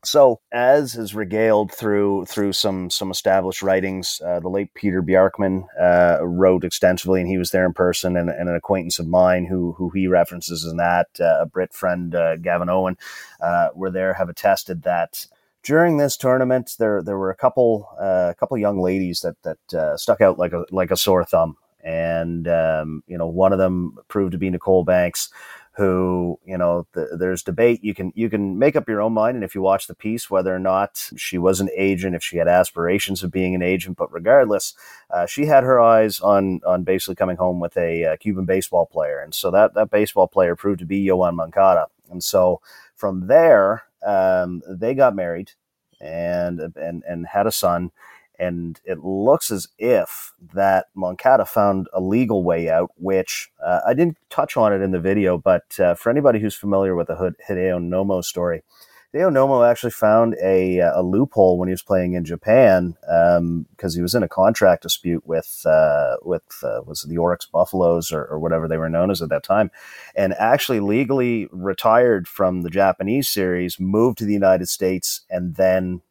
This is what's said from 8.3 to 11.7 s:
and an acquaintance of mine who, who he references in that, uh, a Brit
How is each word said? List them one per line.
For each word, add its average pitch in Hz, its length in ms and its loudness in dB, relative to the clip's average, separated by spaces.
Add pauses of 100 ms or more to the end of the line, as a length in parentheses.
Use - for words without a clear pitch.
and 87 180 -6
an 85 60 -2
acquaintance 87 420 -4
of 82 100 -6
mine 90 380 4
who, 87 280 -4
who 90 160 -6
he 95 180 -2
references 87 580 0
in 82 120 -8
that, 87 300 2 (120)
uh, 82 220 2
a 85 40 0
Brit 90 280 -6